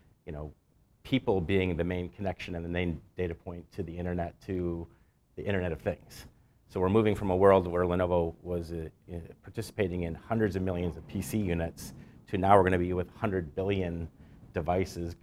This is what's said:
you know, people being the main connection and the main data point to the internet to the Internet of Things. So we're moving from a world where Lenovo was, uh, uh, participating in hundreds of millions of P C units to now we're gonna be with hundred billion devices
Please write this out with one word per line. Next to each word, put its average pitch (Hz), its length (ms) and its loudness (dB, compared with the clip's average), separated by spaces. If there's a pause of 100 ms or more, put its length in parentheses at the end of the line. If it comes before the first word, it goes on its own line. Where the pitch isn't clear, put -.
(260)
you 85 60 -10
know, 76 200 -10 (520)
people 113 360 2
being 92 340 2
the 82 100 0
main 90 260 -4
connection 92 440 -6
and 85 100 -6
the 85 40 -8
main 87 320 -2 (160)
data 87 180 -4
point 87 380 -14
to 101 100 -8
the 82 140 -10
internet 87 460 -4
to 87 440 -4 (500)
the - 80 -10
Internet 92 280 0
of 76 80 -8
Things. - 460 -6 (420)
So 95 120 -4
we're 90 80 4
moving 107 260 4
from 101 160 -4
a 90 60 2
world 95 300 8
where 87 180 0
Lenovo 87 580 2
was, 85 300 -6
uh, 80 160 -8 (220)
uh, 87 80 -10 (240)
participating 98 600 -4
in 85 120 -4
hundreds 110 400 0
of 92 80 0
millions 87 340 -2
of 82 120 -16
P 95 140 -6
C - 160 -4
units 85 560 -2 (320)
to 104 100 -6
now 98 200 8
we're 95 80 10
gonna 92 140 4
be 90 140 0
with 90 240 -2
hundred 92 380 -2
billion 92 540 -2 (440)
devices 87 720 -2